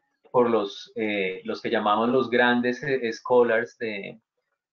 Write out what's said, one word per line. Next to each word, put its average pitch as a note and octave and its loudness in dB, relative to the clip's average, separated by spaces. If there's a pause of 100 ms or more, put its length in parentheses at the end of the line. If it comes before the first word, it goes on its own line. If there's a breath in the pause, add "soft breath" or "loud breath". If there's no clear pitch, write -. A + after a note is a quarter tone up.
(320)
por A#2+ 4
los, G#2 -2
eh, G2+ -4
los A2 -8
que A#2+ -6
llamamos G#2+ 2
los B2 2
grandes, B2 2
eh, B2+ -2
scholars A#2+ 2
de, G2+ -8 (540)